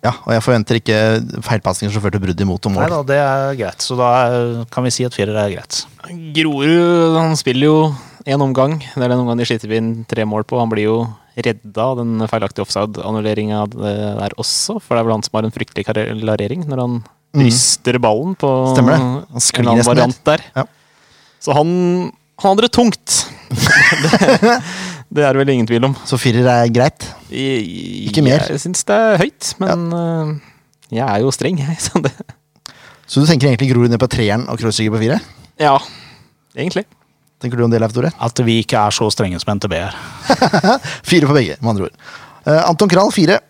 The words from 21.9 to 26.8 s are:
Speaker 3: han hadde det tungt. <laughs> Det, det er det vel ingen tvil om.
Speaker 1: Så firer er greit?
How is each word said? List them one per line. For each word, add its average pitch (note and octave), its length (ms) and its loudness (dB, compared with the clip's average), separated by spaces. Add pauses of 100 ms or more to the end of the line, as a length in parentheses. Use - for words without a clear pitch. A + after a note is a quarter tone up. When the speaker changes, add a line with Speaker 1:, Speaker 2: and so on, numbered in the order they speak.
Speaker 3:
han - 160 0
hadde G#3+ 80 2
det A#3+ 80 2
tungt. - 540 2 (260)
<laughs> - 0 - (480)
Det, A#3 640 4 (500)
det D3 120 2
er C3+ 120 4
det C3+ 60 2
vel C#3 100 2
ingen A#2+ 160 2
tvil A#2 180 2
om. C3+ 80 2 (140)
Speaker 1:
Så C3 100 -2
firer B2 300 2
er A#2+ 240 4
greit? B2 340 2 (220)